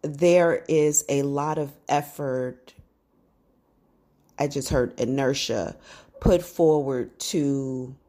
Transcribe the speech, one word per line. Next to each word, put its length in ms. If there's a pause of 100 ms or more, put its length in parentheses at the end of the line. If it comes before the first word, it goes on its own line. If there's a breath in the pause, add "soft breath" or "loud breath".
there 640
is 400
a 140
lot 360
of 140 (160)
effort, 840 (1600)
I 120
just 220
heard 280
inertia, 800 (440 loud breath)
put 220
forward 800
to 720 (140)